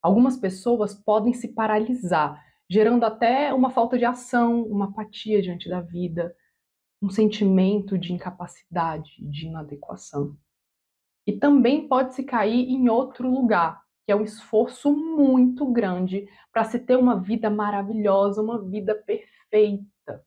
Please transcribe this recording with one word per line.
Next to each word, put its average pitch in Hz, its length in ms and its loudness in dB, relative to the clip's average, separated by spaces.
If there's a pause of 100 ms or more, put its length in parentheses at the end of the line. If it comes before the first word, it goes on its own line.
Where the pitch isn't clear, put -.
Algumas 240 360 4
pessoas 208 560 -4
podem 220 400 0
se 233 140 -8
paralisar, 214 920 -2 (300)
gerando 233 360 4
até 240 460 0
uma 247 200 2
falta 240 260 0
de 233 80 2
ação, 240 560 0
uma 202 240 -2
apatia 214 560 -4
diante 175 260 -8
da 180 140 -6
vida, 170 540 -6 (640)
um 202 80 -2
sentimento 196 880 2
de 175 160 -6
incapacidade, 165 1040 -10
de 147 300 -12
inadequação. 147 920 -10 (880)
E 208 80 -2
também 285 540 4
pode-se 262 360 -2
cair 240 460 0
em 254 180 2
outro 254 400 0
lugar, 214 540 2 (240)
que 214 60 0
é 202 40 4
um 208 60 2
esforço 247 760 0
muito 277 760 4
grande 190 580 -2 (240)
pra 226 100 2
se 220 140 -4
ter 254 200 2
uma 247 220 4
vida 214 300 -2
maravilhosa, 208 920 0
uma 220 200 -4
vida 196 300 -4
perfeita. - 1300 -4